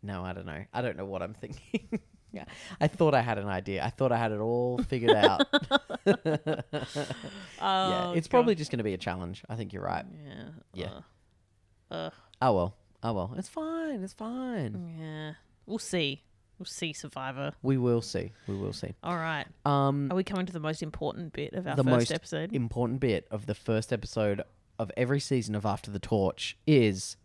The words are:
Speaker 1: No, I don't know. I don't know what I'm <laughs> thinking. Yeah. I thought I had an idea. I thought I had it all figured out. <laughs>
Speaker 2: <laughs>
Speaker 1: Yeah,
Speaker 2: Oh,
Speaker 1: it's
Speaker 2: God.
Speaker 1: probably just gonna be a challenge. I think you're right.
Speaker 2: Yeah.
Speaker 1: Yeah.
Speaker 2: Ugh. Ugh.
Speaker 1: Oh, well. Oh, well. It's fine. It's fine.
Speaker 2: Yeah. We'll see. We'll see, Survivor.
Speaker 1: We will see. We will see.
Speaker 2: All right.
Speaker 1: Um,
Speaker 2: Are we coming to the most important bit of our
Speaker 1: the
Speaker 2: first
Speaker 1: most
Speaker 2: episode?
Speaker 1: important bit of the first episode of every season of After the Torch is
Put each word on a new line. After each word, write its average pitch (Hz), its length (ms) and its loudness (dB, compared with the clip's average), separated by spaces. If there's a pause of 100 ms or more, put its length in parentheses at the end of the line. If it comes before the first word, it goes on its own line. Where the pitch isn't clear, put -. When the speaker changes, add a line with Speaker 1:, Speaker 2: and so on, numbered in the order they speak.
Speaker 1:
No, 95 220 -6
I 92 80 -4
don't 92 140 -8
know. 80 260 -8
I 120 80 -2
don't 120 160 -2
know 92 80 -6
what 95 180 -4
I'm 101 120 -6
<laughs> - 0 -
thinking. - 640 -6 (320)
Yeah. 76 120 -10 (360)
I 151 80 6
thought 156 240 6
I 131 80 8
had 117 160 2
an 101 120 -2
idea. 95 360 -2
I 113 60 0
thought 127 220 2
I 117 40 4
had 113 160 2
it 104 60 -2
all 120 400 0
figured 131 320 2
out. - 360 8 (600)
<laughs> - 0 -
Speaker 2:
<laughs> - 0 -
Speaker 1:
Yeah, 156 560 2 (1000)
Speaker 2:
Oh, 185 520 0
Speaker 1:
it's 165 160 0
Speaker 2:
God. - 20 -6
Speaker 1:
probably 240 240 8
just 151 160 -4
gonna 120 120 -2
be 104 120 0
a 90 40 -4
challenge. 90 520 -4
I 113 60 -4
think 98 180 -6
you're 95 100 -6
right. 90 220 -2 (200)
Speaker 2:
Yeah. - 180 -14 (280)
Speaker 1:
Yeah. 85 140 -6
Speaker 2:
Ugh. - 160 -10 (880)
Ugh. 165 220 -8 (280)
Speaker 1:
Oh, 131 140 6
well. 92 220 2 (260)
Oh, 117 100 -2
well. 101 240 -4
It's 185 120 -8
fine. 311 540 -6
It's 190 120 -10
fine. 214 840 -6
Speaker 2:
Yeah. 156 360 -10 (320)
We'll 220 120 -4
see. 147 440 -2 (360)
We'll 180 80 -12
see, 160 260 -6
Survivor. 135 680 -6
Speaker 1:
We 135 140 4
will 120 260 4
see. 90 300 -4 (140)
We 101 100 -4
will 98 160 -4
see. - 300 -8
Speaker 2:
All 175 140 -4
right. 160 300 -4 (180)
Speaker 1:
Um, 139 480 4
Speaker 2:
Are - 20 0
we 190 80 2
coming 185 240 -2
to 185 60 -10
the 170 80 -6
most 156 220 -4
important 156 500 -6
bit - 220 -6
of 185 120 -4
our 143 80 -2
Speaker 1:
the 143 80 4
Speaker 2:
first 131 140 6
Speaker 1:
most 117 160 4
Speaker 2:
episode? 160 420 -4
Speaker 1:
important 120 460 0
bit 110 320 2
of 107 140 -6
the 104 80 -2
first 110 380 -2
episode 104 500 0 (360)
of 107 180 -4
every 127 220 2
season 110 380 0
of 104 100 0
After 104 240 -2
the 101 80 -4
Torch - 580 0 (100)
is 110 580 4